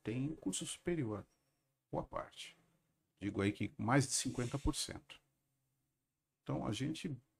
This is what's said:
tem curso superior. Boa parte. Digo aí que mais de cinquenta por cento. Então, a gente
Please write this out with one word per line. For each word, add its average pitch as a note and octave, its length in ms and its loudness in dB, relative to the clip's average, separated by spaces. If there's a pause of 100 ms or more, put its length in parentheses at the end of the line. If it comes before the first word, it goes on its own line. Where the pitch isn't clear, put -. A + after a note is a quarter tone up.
tem C3 340 0
curso - 300 -4
superior. A#2 580 -2 (680)
Boa - 120 2
parte. - 520 -8 (640)
Digo G2+ 200 0
aí G2+ 120 6
que - 260 -2
mais A#2+ 280 6
de - 80 -2
cinquenta B2 440 0
por - 160 2
cento. - 460 -6 (1200)
Então, C#3 240 -2
a A#2+ 60 0
gente C#3+ 420 -2 (260)